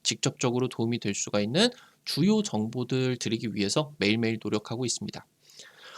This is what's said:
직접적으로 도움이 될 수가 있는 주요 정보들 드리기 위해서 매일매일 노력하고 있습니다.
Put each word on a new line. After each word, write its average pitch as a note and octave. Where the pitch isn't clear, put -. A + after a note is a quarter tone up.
직접적으로 B2
도움이 A#2
될 G2+
수가 -
있는 D#3
주요 G#3
정보들 B2
드리기 A2+
위해서 G#2+
매일매일 A2
노력하고 A2+
있습니다. -